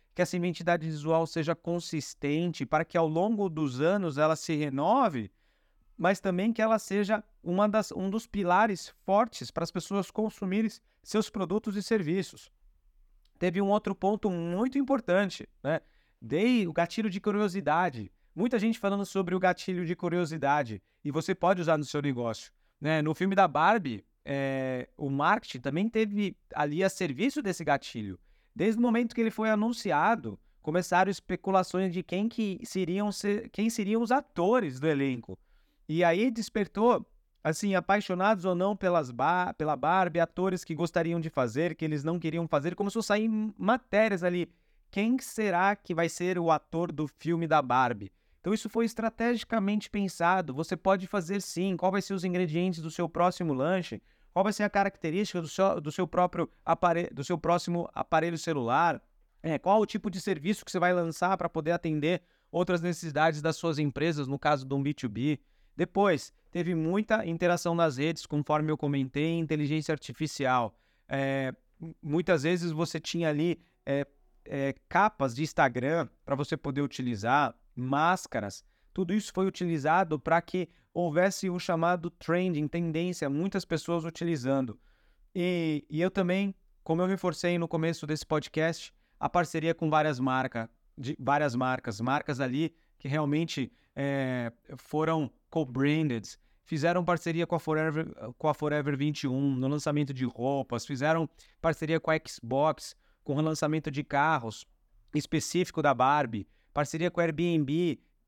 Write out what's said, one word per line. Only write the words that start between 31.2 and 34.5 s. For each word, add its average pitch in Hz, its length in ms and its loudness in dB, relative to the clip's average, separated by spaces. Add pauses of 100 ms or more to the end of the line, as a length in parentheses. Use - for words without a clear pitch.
de 180 100 -4
quem 196 280 -2
que 208 340 -4
seriam 190 480 -2
ser, 208 380 -4
quem 220 200 -2
seriam 220 320 0
os 226 100 0
atores 196 680 2